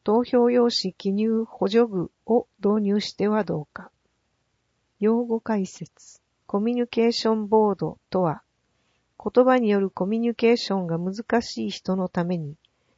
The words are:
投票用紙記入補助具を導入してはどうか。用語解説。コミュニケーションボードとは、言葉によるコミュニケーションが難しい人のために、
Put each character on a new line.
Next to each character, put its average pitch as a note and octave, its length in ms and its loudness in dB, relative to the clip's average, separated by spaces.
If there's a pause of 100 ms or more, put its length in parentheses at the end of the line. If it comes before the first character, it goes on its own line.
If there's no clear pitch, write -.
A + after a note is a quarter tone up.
投 A3+ 220 2
票 A#3+ 260 2
用 A#3+ 180 4
紙 - 260 -4
記 G3 180 -4
入 A3 320 0
補 - 240 -4
助 A3+ 160 4
具 F#3+ 260 -4 (160)
を A#3 220 2 (100)
導 G#3 240 0
入 G3+ 180 0
し - 120 -8
て G3+ 160 -2
は G#3+ 160 0
ど E3 160 -4
う D3 60 -10
か。 - 260 -18 (1080)
用 A3+ 260 2
語 A3+ 160 -4
解 G3+ 260 -2
説。 - 540 -18 (260)
コ G3+ 120 -2
ミ A3+ 140 0
ュ B3 100 0
ニ A#3+ 60 -4
ケ A3+ 200 2
ー A#3 40 2
シ - 160 0
ョ A3+ 60 4
ン G#3+ 120 -4
ボ G#3+ 260 4
ー - 40 0
ド - 220 -6 (120)
と F#3 120 0
は、 E3 200 -2 (760)
言 B3 260 4
葉 B3+ 140 4
に A3 120 0
よ G3+ 100 2
る F#3+ 100 0
コ - 160 -4
ミ A3 120 -2
ュ - 20 -2
ニ A#3 140 -2
ケ A#3 180 2
ー A#3+ 40 4
シ - 160 -4
ョ G3 80 0
ン F3+ 60 -4
が E3 120 -2
難 G3+ 420 -2
し A3+ 280 -8
い - 20 -8
人 F#3+ 260 -4
の F3+ 120 -2
た F3 160 -2
め F3+ 120 -2
に、 D3+ 200 -8 (420)